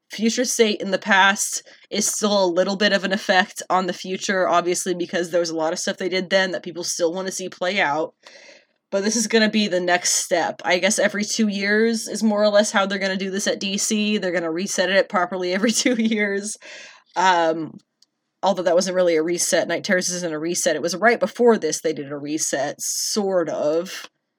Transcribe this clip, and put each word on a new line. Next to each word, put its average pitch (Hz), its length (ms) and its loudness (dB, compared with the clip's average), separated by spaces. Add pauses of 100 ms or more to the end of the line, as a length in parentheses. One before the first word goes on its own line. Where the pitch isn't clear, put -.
(100)
Future 226 340 0
State 226 380 2
in 196 80 -4
the 185 80 0
past 196 640 2 (280)
is 202 160 -2
still 202 380 0
a - 80 2
little 190 240 2
bit 202 160 2
of 190 120 2
an 190 100 -2
effect 202 560 0
on 185 160 2
the 180 80 -4
future, 185 520 -2
obviously, 175 480 0
because 175 360 -4
there 170 100 2
was 170 80 0
a 160 80 -6
lot 160 160 0
of 185 60 -6
stuff 190 180 -4
they 190 140 -4
did 185 180 -2
then 190 220 2
that 170 120 -6
people 175 220 -10
still 170 300 0
wanna 190 180 -6
see 185 160 -8
play 190 320 -2
out. 156 340 0 (760)
But 196 120 0
this 220 140 0
is 220 120 0
gonna 220 200 4
be 214 200 2
the 180 120 0
next 175 300 0
step. 151 520 -2
I 180 160 2
guess 190 200 0
every 202 260 0
two 220 240 0
years 214 580 0
is 208 160 -6
more 208 200 2
or 214 80 6
less 208 220 4
how 196 120 4
they're 196 140 -2
gonna 190 180 -2
do 196 140 -4
this 202 160 -4
at 202 140 -2
D 196 180 -4
C. 214 400 0
They're 185 140 -2
gonna 170 200 -2
reset 180 380 -2
it 190 180 4
properly 180 460 0
every 214 180 2
<laughs> - 0 -
two 247 220 2
years. 208 640 -2 (580)
Um, 170 640 2 (640)
although 185 220 2
that 170 100 4
wasn't 185 200 2
really 180 220 4
a 156 60 2
reset. 175 460 0
Night 170 160 -4
Terrors 185 260 0
isn't 175 240 -4
a 151 40 -4
reset. 165 380 0
It 135 60 -6
was 170 120 -2
right 214 240 0
before 233 380 2
this 151 240 -4
they 160 140 -2
did 143 180 -10
a 147 60 -8
reset, 147 640 -4
sort 190 640 -2
of. 156 580 -2 (320)